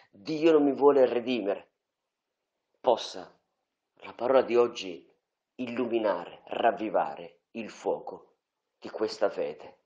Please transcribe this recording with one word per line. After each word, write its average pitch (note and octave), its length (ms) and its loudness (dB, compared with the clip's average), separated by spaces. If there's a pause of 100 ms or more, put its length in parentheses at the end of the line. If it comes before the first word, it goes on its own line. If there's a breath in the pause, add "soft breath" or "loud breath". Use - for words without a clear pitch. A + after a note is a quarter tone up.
(120 loud breath)
Dio D#3 400 0
non D3+ 120 6
mi C#3 100 2
vuole C3 340 6
redimere." A2+ 640 -2 (1080)
Possa F#2+ 560 -2 (680)
la G2 120 -18
parola B2 300 4
di A2+ 120 0
oggi G2 560 0 (440)
illuminare, A2+ 960 -4
ravvivare F#2 880 -2 (140)
il A2+ 180 -12
fuoco - 640 -8 (420)
di - 140 -16
questa G#2+ 400 -2
fede. - 540 -8